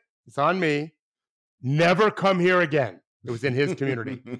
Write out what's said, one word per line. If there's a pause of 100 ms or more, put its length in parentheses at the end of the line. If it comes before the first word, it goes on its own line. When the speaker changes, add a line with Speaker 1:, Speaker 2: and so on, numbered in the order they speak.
(260)
Speaker 1:
It's
on
me. (680)
Never
come
here
again." (240)
It
was
in
his
community.
Speaker 2:
<laughs>